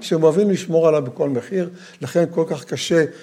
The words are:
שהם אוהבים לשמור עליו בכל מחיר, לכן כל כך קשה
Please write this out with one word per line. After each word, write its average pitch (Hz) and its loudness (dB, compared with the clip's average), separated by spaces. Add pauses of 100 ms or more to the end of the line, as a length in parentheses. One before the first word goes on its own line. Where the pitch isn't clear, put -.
שהם 160 -2
אוהבים 185 4
לשמור 165 2
עליו 151 4
בכל 143 -4
מחיר, 175 -4 (320)
לכן 165 0
כל 165 0
כך 143 -6
קשה 156 0 (180)